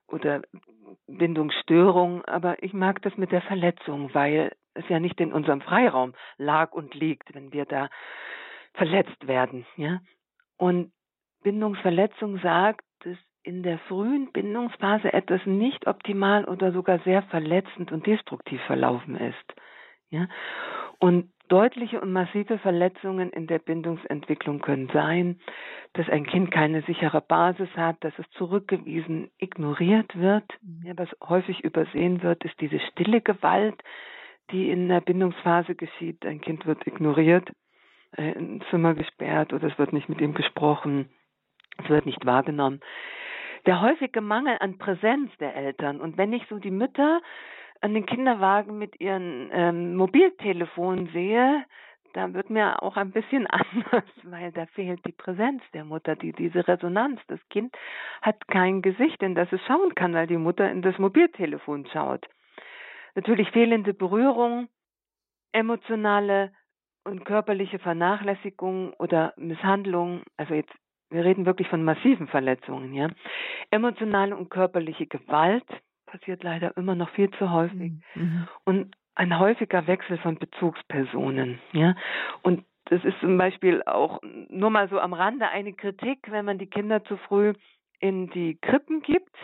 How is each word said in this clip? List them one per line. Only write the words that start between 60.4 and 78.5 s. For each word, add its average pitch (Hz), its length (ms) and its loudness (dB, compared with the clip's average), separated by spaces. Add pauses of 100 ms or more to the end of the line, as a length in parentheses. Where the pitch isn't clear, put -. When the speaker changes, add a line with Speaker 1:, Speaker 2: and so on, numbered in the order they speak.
Speaker 1:
in 180 120 -4
das 185 160 2
Mobiltelefon 170 920 2
schaut. 139 340 -4 (880)
Natürlich 208 360 2
fehlende 226 440 4
Berührung, 240 760 2 (840)
emotionale 208 1000 0 (520)
und 190 200 -10
körperliche 202 540 -2
Vernachlässigung 190 1160 -2
oder 165 420 0
Misshandlung. 175 840 -2 (140)
Also 151 180 -6
jetzt, - 180 -4 (380)
wir 170 140 0
reden 185 220 4
wirklich 180 220 0
von 160 160 0
massiven 160 440 2
Verletzungen, 131 640 -2
ja. 143 140 -2 (640)
Emotionale 208 640 0
und 180 140 -10
körperliche 170 560 0
Gewalt 160 600 2 (400)
passiert 185 360 -12
leider 170 340 -6
immer 185 180 0
noch 175 160 -2
viel 196 220 2
zu 190 180 -2
häufig. 170 420 0 (220)
Speaker 2:
Mhm. 170 80 -8
Mhm. 170 260 -2 (160)